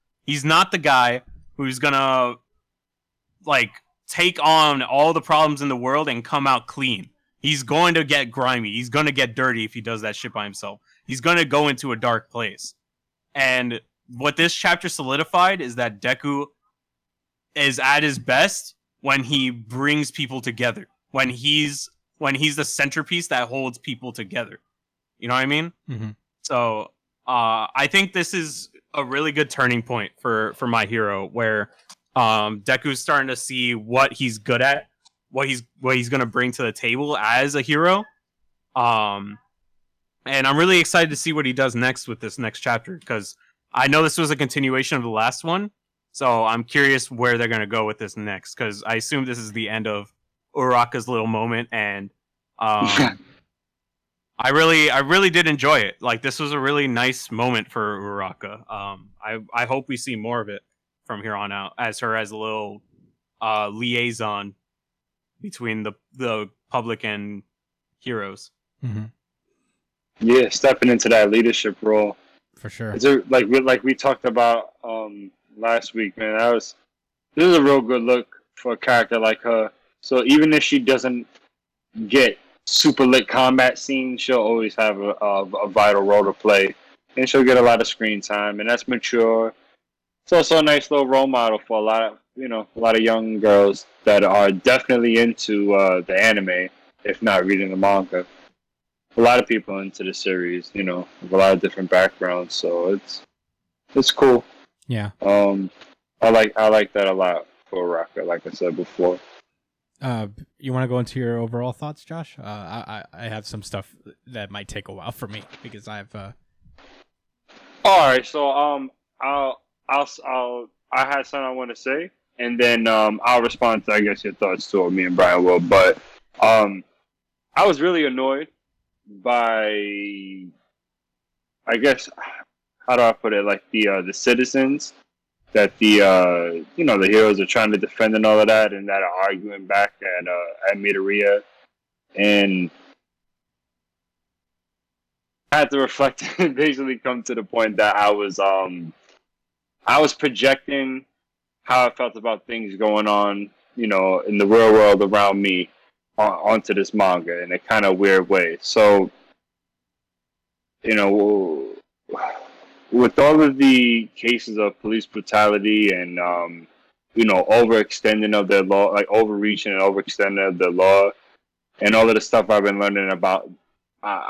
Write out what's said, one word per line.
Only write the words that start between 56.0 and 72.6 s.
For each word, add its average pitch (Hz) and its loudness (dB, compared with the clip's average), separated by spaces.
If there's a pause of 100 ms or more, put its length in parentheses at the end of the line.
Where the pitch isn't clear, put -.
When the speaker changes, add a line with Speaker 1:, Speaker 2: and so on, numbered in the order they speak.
Speaker 1:
Like, 117 -4
this 135 -8
was 147 -6
a 147 -4
really 143 -2
nice 123 -4
moment 117 -2
for 104 -6
Uraraka. 101 -12
Um, 101 -14 (120)
I, 110 -10 (140)
I 120 -4
hope 131 -6
we 131 -10
see 123 -10
more 113 -8
of 101 -12
it, 101 -16 (440)
from 104 -12
here 107 -10
on 101 -8
out 98 -12
as 113 -8
her, 113 -4
as 107 -6
a 110 -14
little, 107 -10 (600)
uh, 107 -4
liaison 113 -6 (880)
between 113 -10
the, 104 -10 (200)
the 113 -6 (200)
public 113 -6
and 104 -10 (560)
heroes. 101 -10 (320)
Speaker 2:
Mm-hmm. 107 -8 (1160)
Speaker 4:
Yeah, 120 4
stepping 127 2
into 120 2
that 107 6
leadership 113 0
role. 107 0 (380)
Speaker 2:
For - -16